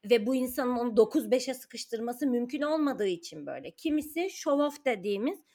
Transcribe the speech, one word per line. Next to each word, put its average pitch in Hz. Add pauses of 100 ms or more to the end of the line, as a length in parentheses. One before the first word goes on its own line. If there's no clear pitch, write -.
Ve 220
bu 262
insanın 254
onu 240
dokuz 220
beşe 254
sıkıştırması 240
mümkün 247
olmadığı 285
için 160
böyle. 139
Kimisi 302
show 294
off 285
dediğimiz 208 (160)